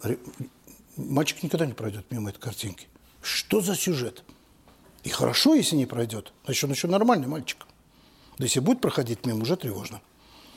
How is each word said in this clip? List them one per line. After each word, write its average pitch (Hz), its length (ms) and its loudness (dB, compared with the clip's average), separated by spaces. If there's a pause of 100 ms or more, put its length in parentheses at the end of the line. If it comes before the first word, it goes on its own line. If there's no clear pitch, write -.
ре-, 117 160 -2 (800)
мальчик 143 460 0
никогда 165 220 0
не 123 80 -4
пройдет 104 380 -8
мимо 107 200 -6
этой - 100 -14
картинки. - 480 -10 (320)
Что - 400 0
за 175 140 0
сюжет?" 131 500 -2 (800)
И - 40 -6
хорошо, 127 460 4
если 175 220 4
не 131 80 4
пройдет, 117 480 -4 (100)
значит, 135 220 -2
он 139 60 0
еще 170 180 0
нормальный 196 380 4
мальчик. 147 380 -8 (720)
Да 131 60 -2
если 127 160 2
будет 240 220 4
проходить 120 440 0
мимо, 110 180 0
уже 151 120 2
тревожно. 101 460 -8 (560)